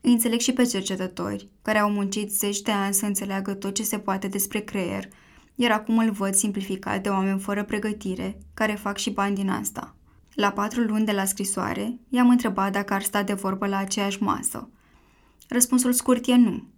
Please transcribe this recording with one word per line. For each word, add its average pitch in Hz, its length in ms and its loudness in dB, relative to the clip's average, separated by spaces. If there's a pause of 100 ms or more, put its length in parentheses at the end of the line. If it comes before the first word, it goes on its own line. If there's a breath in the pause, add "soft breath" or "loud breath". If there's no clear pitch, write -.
Îi 247 120 6
înțeleg 233 280 2
și 247 120 0
pe 254 120 4
cercetători, 190 840 -4 (140)
care 214 160 2
au 208 120 4
muncit 202 420 -2
zeci 202 280 0
de 202 100 -2
ani 202 240 2
să 196 120 2
înțeleagă 196 480 -2
tot 196 200 -6
ce 226 80 -2
se 214 160 -2
poate 196 300 -2
despre 196 320 -2
creier, 196 480 -4 (460 soft breath)
iar 240 160 2
acum 214 280 2
îl 226 120 4
văd 196 240 -2
simplificat 196 680 -2
de 202 60 -2
oameni 190 320 0
fără 202 240 -4
pregătire, 208 720 -4 (160)
care 214 180 0
fac 208 240 -4
și 202 140 -4
bani 202 240 0
din 196 140 -2
asta. - 460 -4 (400 soft breath)
La 208 160 2
patru 208 320 -2
luni 214 240 2
de 214 60 0
la 196 120 0
scrisoare, 202 760 -4 (100)
i-am 247 200 4
întrebat 196 440 4
dacă 202 220 -2
ar 196 80 0
sta 202 200 0
de 202 100 -2
vorbă 196 340 -2
la 196 100 0
aceeași 196 460 -2
masă. - 460 -4 (800 soft breath)
Răspunsul 247 440 2
scurt 247 340 2
e 247 80 4
nu. 233 280 6 (160)